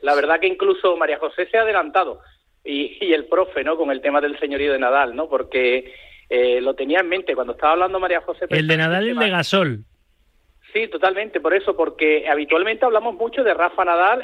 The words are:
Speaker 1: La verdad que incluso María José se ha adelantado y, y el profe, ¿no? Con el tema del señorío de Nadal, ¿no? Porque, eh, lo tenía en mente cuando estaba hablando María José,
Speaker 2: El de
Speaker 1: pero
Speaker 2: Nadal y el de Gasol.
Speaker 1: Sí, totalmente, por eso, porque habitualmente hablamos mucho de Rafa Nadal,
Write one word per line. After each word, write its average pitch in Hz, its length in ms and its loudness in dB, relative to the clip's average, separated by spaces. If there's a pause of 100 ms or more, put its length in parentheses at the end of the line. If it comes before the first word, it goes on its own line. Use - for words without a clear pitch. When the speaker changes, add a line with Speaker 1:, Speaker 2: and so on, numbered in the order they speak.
Speaker 1:
La 143 140 2
verdad 147 240 2
que 185 80 2
incluso 185 500 2
María 151 220 -2
José 175 300 -4
se 220 80 0
ha 220 40 4
adelantado 190 600 0 (420)
y, 143 360 -6
y 180 140 2
el 151 120 0
profe, 175 380 0
¿no? 156 140 0
Con 147 140 -2
el 131 100 -4
tema 143 180 0
del 143 200 -2
señorío 143 340 -2
de 131 60 0
Nadal, 131 360 2
¿no? 160 140 -6
Porque, 127 640 -2 (360)
eh, 123 300 2
lo 131 140 -2
tenía 139 260 0
en 180 80 -2
mente 175 280 -4
cuando 123 180 -4
estaba 156 200 2
hablando 185 260 0
María 175 220 -2
José, 175 280 -8
Speaker 2:
El 156 180 0
de 160 80 2
Speaker 1:
pero 160 120 0
Speaker 2:
Nadal 185 200 0
y - 40 -2
el 240 60 -4
de 220 120 0
Gasol. 165 540 0 (880)
Speaker 1:
Sí, 220 160 -4
totalmente, 190 540 -2
por 160 140 2
eso, 196 200 0
porque 151 540 0
habitualmente 165 560 0
hablamos 220 300 0
mucho 233 280 -2
de 202 120 2
Rafa 180 280 0
Nadal, 180 400 2